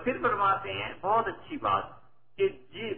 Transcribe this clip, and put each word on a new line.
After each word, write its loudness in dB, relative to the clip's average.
پھر 0
فرماتے 2
ہیں -6
بہت 2
اچھی -8
بات 2
کہ 4
جی -6